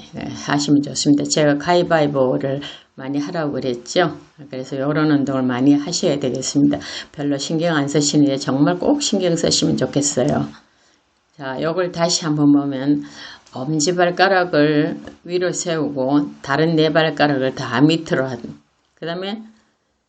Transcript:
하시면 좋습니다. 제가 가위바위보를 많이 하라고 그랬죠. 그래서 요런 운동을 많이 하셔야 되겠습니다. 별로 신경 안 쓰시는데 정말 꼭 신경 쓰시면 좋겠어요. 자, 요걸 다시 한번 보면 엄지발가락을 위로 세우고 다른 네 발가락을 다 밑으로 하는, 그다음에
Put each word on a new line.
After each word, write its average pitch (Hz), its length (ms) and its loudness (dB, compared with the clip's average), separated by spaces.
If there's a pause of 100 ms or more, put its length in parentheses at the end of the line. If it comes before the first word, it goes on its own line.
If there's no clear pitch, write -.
(440)
하시면 143 380 2
좋습니다. 143 420 0
제가 147 320 2
가위바위보를 143 1040 0 (360)
많이 139 220 -6
하라고 151 340 -4
그랬죠. 135 680 -2 (320)
그래서 131 280 -8
요런 151 320 0
운동을 135 320 0
많이 127 300 2
하셔야 147 460 0
되겠습니다. 131 600 0 (320)
별로 143 260 -4
신경 165 380 -2
안 139 120 0
쓰시는데 147 480 2
정말 147 420 0
꼭 294 240 0
신경 180 340 0
쓰시면 160 420 0
좋겠어요. 139 680 0 (920)
자, 135 240 -8
요걸 170 320 -2
다시 170 340 0
한번 147 260 6
보면 143 520 2 (480)
엄지발가락을 156 1500 2 (260)
위로 175 280 -2
세우고 143 760 -2 (120)
다른 160 340 2
네 156 160 4
발가락을 147 640 0
다 123 260 -2
밑으로 156 460 2
하는, 123 160 -8 (520)
그다음에 185 480 -8 (680)